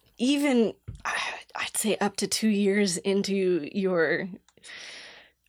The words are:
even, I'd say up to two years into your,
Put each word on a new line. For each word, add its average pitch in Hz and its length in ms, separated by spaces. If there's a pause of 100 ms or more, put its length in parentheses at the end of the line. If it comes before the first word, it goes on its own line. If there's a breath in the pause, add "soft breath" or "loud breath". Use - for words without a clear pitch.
(180)
even, 262 560 (320)
I'd - 720
say 208 200
up 196 200
to 202 100
two - 200
years 202 500
into 190 760
your, 175 560 (1200 loud breath)